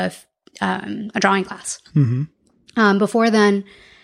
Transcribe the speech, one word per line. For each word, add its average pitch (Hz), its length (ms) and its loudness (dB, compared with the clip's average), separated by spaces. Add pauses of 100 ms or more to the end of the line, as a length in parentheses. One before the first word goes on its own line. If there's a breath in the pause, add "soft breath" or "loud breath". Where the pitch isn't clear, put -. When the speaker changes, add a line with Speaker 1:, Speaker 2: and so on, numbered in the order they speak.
Speaker 1:
f-, - 220 -10 (340)
um, 202 560 -6
a 220 40 -4
drawing 196 240 0
class. - 360 -14 (160)
Speaker 2:
Mm-hmm. 127 260 2 (560)
Speaker 1:
Um, 202 200 4
before 226 320 0
then, 208 340 2 (400 loud breath)